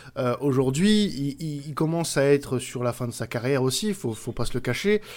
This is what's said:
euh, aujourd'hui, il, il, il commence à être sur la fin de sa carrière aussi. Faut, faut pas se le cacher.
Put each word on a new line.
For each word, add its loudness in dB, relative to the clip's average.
euh, 0
aujourd'hui, 4
il, -2
il, -8
il -10
commence 0
à 6
être 4
sur -6
la 0
fin -6
de -6
sa -6
carrière 0
aussi. 0
Faut, -4
faut -8
pas -2
se -2
le -2
cacher. 2